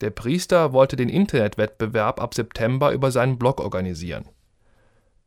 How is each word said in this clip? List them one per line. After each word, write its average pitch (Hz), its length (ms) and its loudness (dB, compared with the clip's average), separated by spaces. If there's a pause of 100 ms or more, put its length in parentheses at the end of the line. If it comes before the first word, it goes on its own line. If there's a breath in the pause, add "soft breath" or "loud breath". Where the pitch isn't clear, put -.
Der 107 80 -2
Priester 160 600 0
wollte 131 220 4
den 123 140 0
Internetwettbewerb 110 1120 0
ab 120 120 -6
September 127 580 -2
über 131 180 0
seinen 123 300 0
Blog 127 200 0
organisieren. 90 680 -6 (1000)